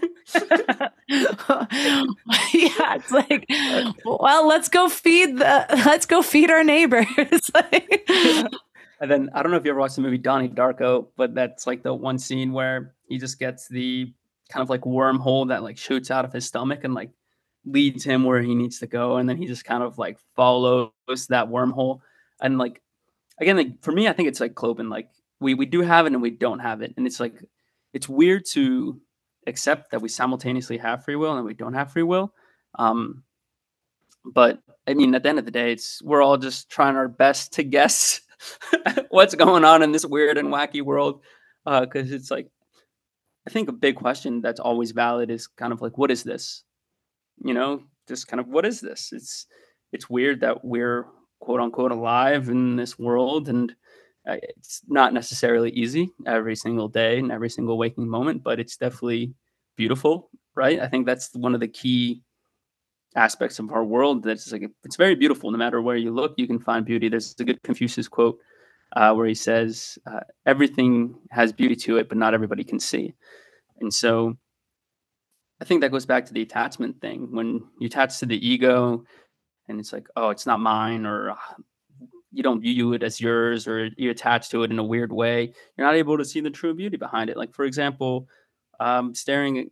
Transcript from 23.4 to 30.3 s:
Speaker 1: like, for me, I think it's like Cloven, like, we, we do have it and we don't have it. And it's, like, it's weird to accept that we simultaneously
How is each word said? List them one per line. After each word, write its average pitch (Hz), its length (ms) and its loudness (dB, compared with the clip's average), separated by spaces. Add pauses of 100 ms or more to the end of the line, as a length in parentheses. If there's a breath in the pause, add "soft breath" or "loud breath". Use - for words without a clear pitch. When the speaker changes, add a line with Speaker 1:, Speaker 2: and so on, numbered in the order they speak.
Speaker 1:
like, 131 240 -2
for 156 100 -4
me, 202 160 2
I 175 60 2
think 165 160 0
it's - 100 -8
like 120 160 -4
Cloven, 113 340 -4
like, 110 200 -12 (300)
we, 135 160 2
we 135 100 0
do 170 160 0
have 170 240 6
it 147 80 0
and 123 80 0
we 120 100 0
don't 120 280 -2
have 113 240 -6
it. - 120 -12
And 127 120 -2
it's, 123 120 -8
like, 117 240 -8 (500)
it's 135 140 -10
weird 175 440 4
to 127 500 -2 (460)
accept 143 440 -4
that 113 120 -4
we 113 60 -6
simultaneously 127 680 -4